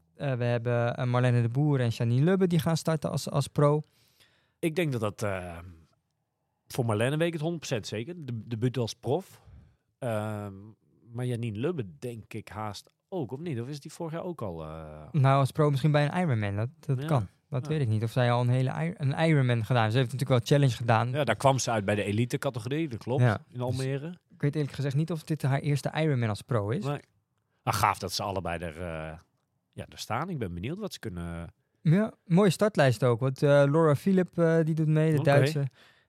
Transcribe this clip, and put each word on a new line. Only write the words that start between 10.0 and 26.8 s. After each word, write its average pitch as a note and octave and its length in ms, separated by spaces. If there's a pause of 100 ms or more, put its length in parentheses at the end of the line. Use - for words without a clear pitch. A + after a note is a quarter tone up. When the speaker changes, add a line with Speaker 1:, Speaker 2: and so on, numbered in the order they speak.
Speaker 2:
maar B2 140
Janine A#2 320
Lubbe C#3+ 260 (140)
denk A#2+ 360
ik G#2+ 140
haast G#2+ 420 (180)
ook, D3+ 240
of C3 80
niet? D#3 200
Of A#2+ 80
is D3 120
die D#3 120
vorig E3 200
jaar E3 120
ook F3 180
al, E2+ 220
eh? D#2 380 (100)
Speaker 1:
Nou, C3+ 260
als C3+ 120
pro D3 200
misschien C#3+ 220
bij D3 200
een F3+ 80
Ironman, G#2+ 360
dat, A2+ 120 (100)
dat C3 220
Speaker 2:
Ja. D3 60
Speaker 1:
kan. B2+ 220 (200)
Dat B2+ 140
Speaker 2:
Ja. - 60
Speaker 1:
weet D#3 120
ik A#2+ 80
niet. A2 140
Of A2+ 80
zij A#2+ 220
al A#2+ 80
een B2 80
hele B2+ 220 (140)
I-, E3+ 120
een D3+ 320
Ironman B2 360
gedaan. A2+ 260
Ze A#2+ 80
heeft B2 140
natuurlijk B2+ 260 (100)
wel D3 100
challenge C3+ 180
gedaan. A#2 340
Speaker 2:
Ja, C#3+ 140
daar A2 120
kwam C3+ 220
ze B2 120
uit A2 140
bij G#2 100
de G#2 100
elite-categorie, B2 840
dat A2+ 100
klopt, B2+ 240
Speaker 1:
Ja. A2+ 160 (140)
Speaker 2:
in B2 80
Almere. C3+ 580 (120)
Speaker 1:
Ik - 120
weet C#3+ 140
eerlijk C#3+ 180
gezegd C#3 220
niet D#3+ 160
of D#3 120
dit - 180
haar C#3 180
eerste C#3+ 360
Ironman C3+ 320
als G#2 140
pro G#2 260
is. A2 160